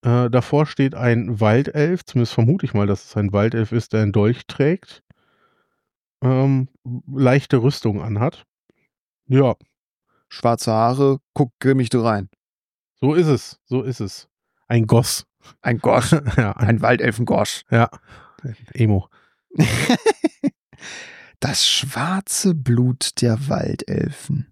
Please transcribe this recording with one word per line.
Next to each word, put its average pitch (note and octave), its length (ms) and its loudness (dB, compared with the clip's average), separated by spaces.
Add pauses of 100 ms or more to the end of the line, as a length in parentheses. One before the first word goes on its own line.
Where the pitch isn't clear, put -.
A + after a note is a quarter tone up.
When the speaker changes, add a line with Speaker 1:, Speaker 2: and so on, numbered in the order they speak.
Speaker 1:
Äh, A#2+ 260 2
davor B2+ 360 2
steht C#3 300 -2
ein A#2 440 0
Waldelf, C#3+ 640 0
zumindest - 280 -2
vermute B2+ 320 2
ich - 80 -6
mal, G2+ 140 2
dass G2+ 180 -2
es - 120 -12
ein G2+ 160 -2
Waldelf A2 380 0
ist, A2+ 220 -4
der A2 80 0
einen G2+ 100 0
Dolch G#2+ 360 0
trägt. - 560 -4 (1200)
Ähm, C3 440 2 (400)
leichte C3+ 560 2
Rüstung A2 380 -2
anhat. A2 440 -4 (840)
Ja. C3 280 2 (720)
Speaker 2:
Schwarze - 440 -2
Haare, C3 480 2 (140)
guckt B2+ 260 -2
grimmig C3 300 2
drein. A2 400 0 (680)
Speaker 1:
So C#3 140 0
ist E3 140 2
es, - 380 -2
so B2+ 180 -4
ist B2+ 180 -6
es. - 260 -10 (400)
Ein A#2 200 2
Goss. - 380 2 (360)
Speaker 2:
Ein B2 180 -2
Goss. B2 320 2
Speaker 1:
<laughs> C#3+ 260 0
Ja, G#2+ 160 0
ein G#2+ 140 -2
Speaker 2:
Ein A2 140 2
Waldelfen-Goss. A2+ 880 -2
Speaker 1:
Ja. A#2 180 2 (840)
Emo. G#2 360 0 (460)
Speaker 2:
<laughs> - 20 -8 (1800)
Das - 280 -2
schwarze F3+ 840 -2
Blut B2+ 680 0
der A#2+ 280 0
Waldelfen. - 1040 -4